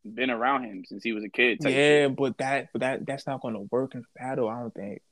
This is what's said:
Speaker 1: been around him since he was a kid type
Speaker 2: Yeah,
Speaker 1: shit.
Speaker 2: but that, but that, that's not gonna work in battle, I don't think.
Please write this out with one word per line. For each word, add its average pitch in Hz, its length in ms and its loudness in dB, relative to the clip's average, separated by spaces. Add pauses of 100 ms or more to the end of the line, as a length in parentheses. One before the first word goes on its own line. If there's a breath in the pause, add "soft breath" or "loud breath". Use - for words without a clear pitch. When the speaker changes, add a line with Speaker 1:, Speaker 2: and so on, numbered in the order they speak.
Speaker 1:
been 117 260 -2
around 127 340 2
him 98 200 -12
since 101 200 -14
he 117 80 0
was 107 120 -4
a 104 60 -8
kid 120 320 2
type 139 100 2
Speaker 2:
Yeah, 147 360 6
Speaker 1:
shit. 131 80 0
Speaker 2:
but 135 220 0
that, 135 340 0
but 117 80 -4
that, 131 260 -2
that's 139 200 -6
not 135 140 -4
gonna 110 220 -6
work 127 320 -2
in 123 100 -10 (120)
battle, 127 320 -2
I 117 120 -4
don't 117 140 -8
think. 104 380 -10